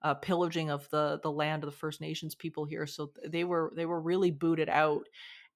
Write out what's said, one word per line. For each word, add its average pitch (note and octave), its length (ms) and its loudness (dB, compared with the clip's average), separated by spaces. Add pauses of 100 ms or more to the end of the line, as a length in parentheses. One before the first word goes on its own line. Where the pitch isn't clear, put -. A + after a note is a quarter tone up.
uh, D3+ 120 2
pillaging E3 540 0
of C#3+ 200 -4
the, D3+ 340 2
the D#3 80 0
land D3+ 320 0
of D3 60 -6
the C#3 80 -12
First D#3 240 -6
Nations D#3 340 -6
people D#3 300 -6
here. D3+ 200 -6
So D3 220 -6
th-, - 240 -14
they E3+ 120 0
were, E3+ 320 0
they E3 100 -2
were E3 160 -2
really F3 300 4
booted D#3 380 2
out D3+ 380 4 (480)